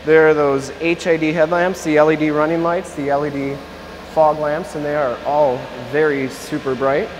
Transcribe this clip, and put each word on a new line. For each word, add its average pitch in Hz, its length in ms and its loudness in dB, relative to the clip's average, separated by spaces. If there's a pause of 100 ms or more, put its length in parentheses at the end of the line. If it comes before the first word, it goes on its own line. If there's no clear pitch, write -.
There 156 260 6
are 156 40 6
those 139 380 0 (100)
H 170 260 -2
I 165 100 4
D 156 160 0
headlamps, 175 500 0
the 151 140 2
L 156 140 6
E 156 40 4
D 151 160 0
running 156 320 0
lights, 175 320 -2
the 139 140 -4
L 143 160 0
E 151 40 -4
D 139 260 -6 (580)
fog 156 260 4
lamps, 151 360 -4
and 147 100 -6
they 147 100 -2
are 131 300 -2
all 139 340 2 (320)
very 143 380 0
super 135 440 -6
bright. 139 360 0 (100)